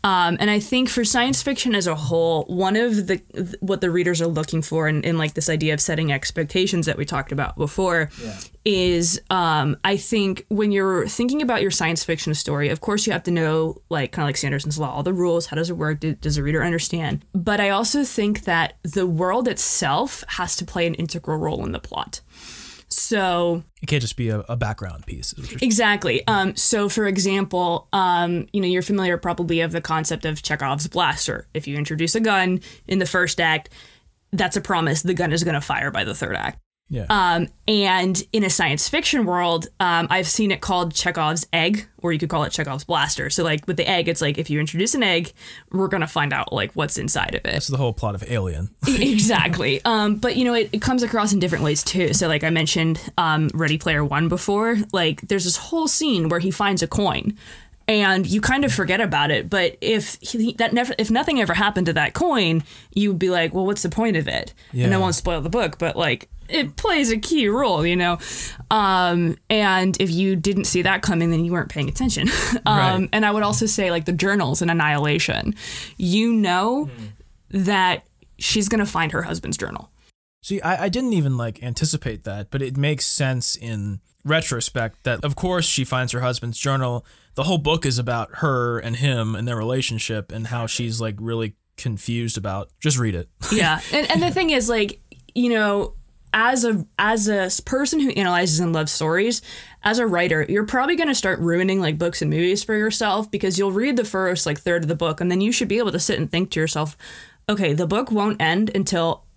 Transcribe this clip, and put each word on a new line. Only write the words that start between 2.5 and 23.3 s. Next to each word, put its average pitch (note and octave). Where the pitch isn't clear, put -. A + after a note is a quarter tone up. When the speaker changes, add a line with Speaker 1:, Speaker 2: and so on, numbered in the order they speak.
Speaker 1:
of G#3+
the, F#3+
th-, -
what F#3+
the F3+
readers F3
are E3
looking D#3+
for D#3
in, D3+
in, E3
like, D#3
this D#3+
idea D#3
of D3
setting D#3+
expectations E3+
that D#3+
we -
talked -
about C#3
before E3
Speaker 2:
Yeah. G#2+
Speaker 1:
is, F3+
um, D#3
I G3
think G3
when G#3
you're F#3+
thinking B3
about A#3+
your G3
science E3
fiction D#3+
story, D3
of D#3
course G#3
you G#3+
have D#3+
to F3+
know, D#3+
like, D3+
kinda D#3+
like C#3+
Sanderson's C#3+
Law, D3
all C#3+
the F3+
rules, F3
how -
does E3
it F3
work, D3+
d-, D#3+
does D3
the C#3+
reader D3+
understand? E3
But G3+
I G3
also G#3+
think G#3
that E3+
the F#3
world F#3
itself -
has -
to -
play E3+
an E3
integral D#3+
role D#3
in E2+
the E2+
plot. -
So F3